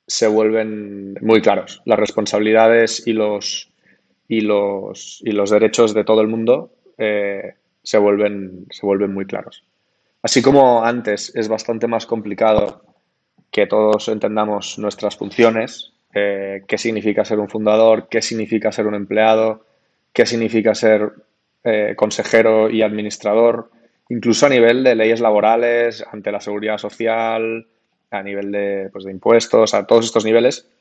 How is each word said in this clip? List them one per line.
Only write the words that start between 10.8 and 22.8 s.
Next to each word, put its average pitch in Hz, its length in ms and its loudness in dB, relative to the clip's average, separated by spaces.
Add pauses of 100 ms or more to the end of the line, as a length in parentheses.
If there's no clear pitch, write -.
antes 113 500 -4
es 110 140 -4
bastante 113 380 -4
más 113 200 -4
complicado 107 760 -2 (680)
que 101 160 0
todos 107 420 0
entendamos 107 720 -4
nuestras 104 380 -6
funciones, 113 760 -2 (200)
eh, 98 560 -4
qué 107 80 -4
significa 104 480 -2
ser 107 140 -4
un 104 100 -4
fundador, 110 600 2
qué 113 120 -2
significa 110 520 -4
ser 107 140 -4
un 104 80 -4
empleado, 110 720 0 (480)
qué 117 140 4
significa 113 480 0
ser, 107 380 0 (520)
eh, 107 320 -2
consejero 110 720 2
y 110 140 0